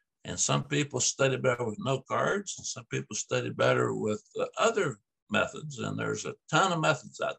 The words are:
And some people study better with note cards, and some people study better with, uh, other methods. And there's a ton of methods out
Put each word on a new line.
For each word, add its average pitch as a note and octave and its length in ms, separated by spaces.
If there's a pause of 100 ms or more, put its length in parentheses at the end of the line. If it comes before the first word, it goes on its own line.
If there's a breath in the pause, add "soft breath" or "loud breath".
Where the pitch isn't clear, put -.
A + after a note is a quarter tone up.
(240 soft breath)
And - 160
some C#3 240
people C#3 380
study C3+ 340
better B2+ 300
with G#2+ 140
note - 280
cards, C#3+ 500
and A#2 80
some A#2+ 200
people C3+ 320
study B2 320
better B2 440
with, G#2+ 300 (160)
uh, G2+ 60 (120)
other G3 400 (320)
methods. - 500
And - 200
there's - 260
a D2 100 (140)
ton F3+ 220
of E3+ 80
methods D#3 400
out C2+ 200